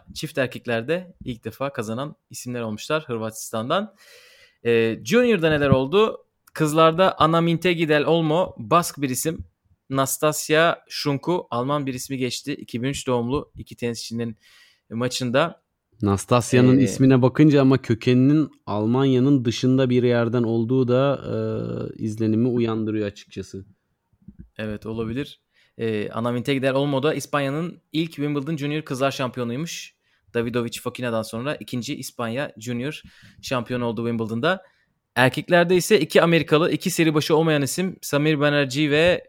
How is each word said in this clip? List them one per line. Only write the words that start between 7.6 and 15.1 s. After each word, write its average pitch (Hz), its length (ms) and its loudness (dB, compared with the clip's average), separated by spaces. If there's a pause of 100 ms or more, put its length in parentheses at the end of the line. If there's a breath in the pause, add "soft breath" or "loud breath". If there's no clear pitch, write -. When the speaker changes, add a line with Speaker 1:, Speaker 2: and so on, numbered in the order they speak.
Speaker 1:
del 147 160 2
Olmo, 160 520 0
Bask 143 440 0
bir 139 80 -2
isim. 151 360 -6 (440)
Nastasya 151 880 0 (100)
Şunku, - 600 -4
Alman 135 340 -2
bir 131 80 -4
ismi 127 240 -8
geçti. 127 360 -6
İki 113 300 -8
bin 131 60 -2
üç - 180 -6
doğumlu 123 500 -2
iki - 180 -18
tenisçinin 117 640 -8 (520 soft breath)
maçında. 127 760 -2 (360)